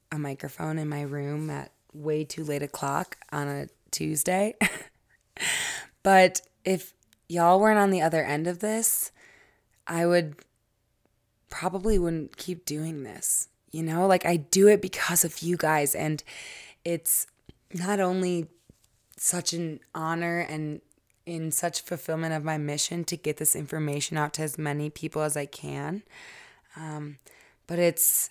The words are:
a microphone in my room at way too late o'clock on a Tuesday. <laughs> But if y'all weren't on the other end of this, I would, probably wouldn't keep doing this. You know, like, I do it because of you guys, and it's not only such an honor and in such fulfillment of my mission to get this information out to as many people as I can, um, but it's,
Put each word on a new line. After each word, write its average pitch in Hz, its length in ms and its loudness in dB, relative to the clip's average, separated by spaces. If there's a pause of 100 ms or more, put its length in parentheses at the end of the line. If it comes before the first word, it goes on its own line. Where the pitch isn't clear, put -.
(100)
a 151 80 -8
microphone 151 600 -6
in 151 100 -4
my 147 140 -4
room 147 480 -6
at 139 220 -10 (200)
way 151 320 -2
too 160 200 -10
late 143 180 -4
o'clock 143 560 -4 (140)
on 143 160 -4
a 143 200 -6 (220)
Tuesday. 185 680 0
<laughs> - 40 2 (1400)
But 185 380 8 (240)
if 185 300 -2 (340)
y'all 170 300 6
weren't 214 220 6
on 196 100 6
the 185 100 2
other 160 220 2
end 151 240 -2
of 175 140 -4
this, 220 500 -2 (800)
I 170 180 0
would, 170 300 2 (1120)
probably 185 480 2
wouldn't 165 380 -2
keep 180 280 -8
doing 151 380 -6
this. - 460 -2 (240)
You 160 100 -4
know, 165 240 2
like, 185 180 6
I 175 120 4
do 190 320 8
it 208 120 8
because 175 440 0
of - 180 -8
you 175 140 0
guys, 156 380 2
and 156 280 -2 (640)
it's 170 420 -2 (460)
not 190 280 -2
only 180 460 0 (680)
such - 360 -2
an 165 280 -6 (140)
honor 170 460 -2
and 151 400 -6 (440)
in 160 260 -6
such 170 300 -2
fulfillment 160 540 -6
of 151 100 -4
my 156 120 -4
mission 151 480 -4
to 170 120 -6
get 151 220 -4
this - 180 0
information 151 600 -4
out 151 180 -2
to 156 80 -6
as 147 160 -6
many 147 320 -4
people 156 320 -6
as 151 140 -2
I 143 100 -6
can, 147 560 -8 (760)
um, 151 420 -10 (480)
but 170 120 -4
it's, - 520 2